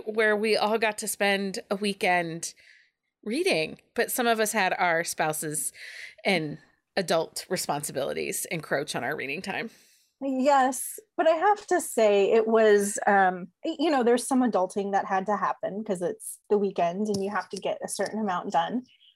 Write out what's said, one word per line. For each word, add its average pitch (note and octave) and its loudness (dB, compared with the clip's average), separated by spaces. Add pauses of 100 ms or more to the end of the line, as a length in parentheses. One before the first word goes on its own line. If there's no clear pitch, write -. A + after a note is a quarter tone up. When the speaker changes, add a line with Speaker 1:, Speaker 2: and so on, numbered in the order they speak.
Speaker 1:
where G#3+ 2
we G#3+ 2
all G#3+ 2
got G#3+ -2
to G#3+ -8
spend G3 0 (100)
a G#3 0
weekend F3+ -2 (720)
reading, G#3+ -2 (160)
but A3 0
some A#3+ 0
of A3 2
us A3 0
had F#3 2
our F3 0
spouses D#3 -4 (500)
and D#3 -2 (360)
adult E3 -2
responsibilities D3 -4
encroach D#3 -4
on B2 -4
our C#3 -4
reading C#3 -6
time. F#3+ -8 (500)
Speaker 2:
Yes, C4+ 0 (180)
but D#4+ 2
I E4 6
have G#4 2
to F4+ 2
say G#3 4
it A3 4
was, G#3 4 (100)
um, F#3 4 (180)
y-, D#4+ -4
you E4 2
know, C4 4
there's A#3+ 4
some B3+ 2
adulting G#3 0
that G3 0
had F#3+ 0
to G#3 0
happen F#3 -4
'cause F#3 -4
it's - -6 (120)
the G#3 4
weekend F#3+ 0
and G3 -2
you G3 -4
have F#3 -6
to G3 -10
get F3 -4
a G3+ -8
certain G#3 -4
amount F#3+ -4
done. E3+ -2 (320)